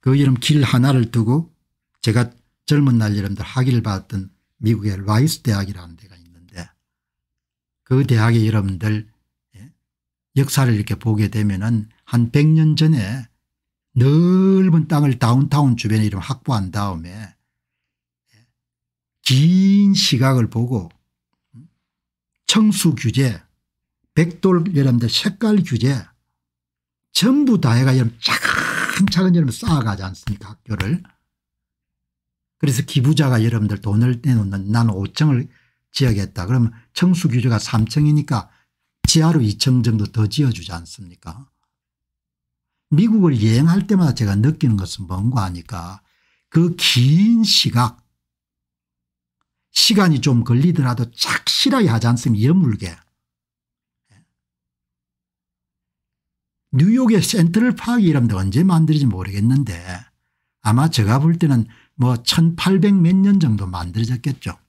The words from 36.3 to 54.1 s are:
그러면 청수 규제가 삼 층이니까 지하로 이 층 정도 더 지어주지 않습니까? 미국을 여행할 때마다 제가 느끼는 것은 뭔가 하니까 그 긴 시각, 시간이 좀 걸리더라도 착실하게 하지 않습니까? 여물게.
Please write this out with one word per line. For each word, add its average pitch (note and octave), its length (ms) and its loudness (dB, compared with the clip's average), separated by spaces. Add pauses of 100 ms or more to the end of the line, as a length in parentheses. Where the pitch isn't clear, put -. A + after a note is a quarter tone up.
그러면 A#2 260 0 (220)
청수 F3 340 0
규제가 A#2 300 0
삼 A2 280 -2
층이니까 D3 640 -2 (580)
지하로 D#3+ 340 2
이 G#2+ 160 -2
층 B2+ 240 0
정도 G#2+ 240 0
더 A2 200 -2
지어주지 G#2+ 460 -4
않습니까? F2 760 -18 (1400)
미국을 F3 540 2
여행할 D#3 440 2
때마다 F3 280 0
제가 G2+ 220 -2
느끼는 A#2 400 0
것은 F#2+ 300 -8
뭔가 G2+ 380 -4
하니까 F2 580 -12 (460)
그 E3+ 280 0
긴 F#3+ 680 2
시각, - 640 -2 (1700)
시간이 F#3 480 2
좀 A#2+ 240 2
걸리더라도 B2+ 680 0
착실하게 - 800 -2
하지 A2+ 180 0
않습니까? A#2 400 0
여물게. A2+ 500 0 (3750)